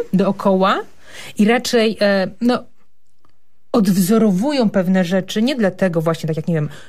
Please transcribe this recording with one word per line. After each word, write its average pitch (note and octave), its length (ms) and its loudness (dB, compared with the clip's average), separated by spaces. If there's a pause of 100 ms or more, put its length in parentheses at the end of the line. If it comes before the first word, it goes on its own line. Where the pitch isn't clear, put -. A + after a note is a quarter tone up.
(120)
dookoła G3 680 2 (580)
i G#3 60 4
raczej, A#3 560 2
e, G3 280 2 (120)
no, A#3+ 240 0 (1080)
odwzorowują G#3+ 1000 2
pewne F#3 340 2
rzeczy, F#3 380 -2
nie C4+ 140 0
dlatego F#3+ 440 0
właśnie, D#3+ 260 -2
tak D#3+ 100 -2
jak, D#3+ 120 -4
nie E3+ 60 0
wiem, D3+ 140 -2 (200)